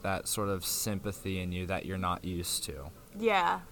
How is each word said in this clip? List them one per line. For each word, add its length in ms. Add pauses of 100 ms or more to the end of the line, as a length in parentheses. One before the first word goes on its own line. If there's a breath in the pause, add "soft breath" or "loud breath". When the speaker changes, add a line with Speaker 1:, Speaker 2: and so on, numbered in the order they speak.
Speaker 1:
that 240
sort 220
of 140
sympathy 760
in 120
you 140
that 200
you're 120
not 260
used 420
to. 260 (260)
Speaker 2:
Yeah. 440 (100)